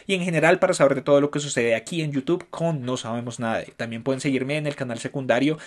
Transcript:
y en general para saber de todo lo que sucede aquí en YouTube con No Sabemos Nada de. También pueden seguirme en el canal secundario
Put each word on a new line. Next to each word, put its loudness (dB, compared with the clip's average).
y 0
en -2
general 4
para 4
saber 4
de -4
todo 6
lo 0
que -2
sucede 0
aquí -4
en -4
YouTube -2
con -2
No -4
Sabemos -6
Nada 0
de. -8
También -8
pueden 0
seguirme 0
en -2
el -6
canal -6
secundario 0